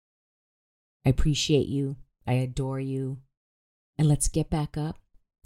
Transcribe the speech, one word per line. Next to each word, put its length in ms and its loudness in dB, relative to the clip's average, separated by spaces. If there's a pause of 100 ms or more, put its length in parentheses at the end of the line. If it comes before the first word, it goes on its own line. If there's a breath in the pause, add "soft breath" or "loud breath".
(1040)
I 40 4
appreciate 580 2
you. 280 -4 (320)
I 60 0
adore 480 -4
you. 400 -6 (760)
And 120 4
let's 180 4
get 220 0
back 260 -4
up 240 -6 (460)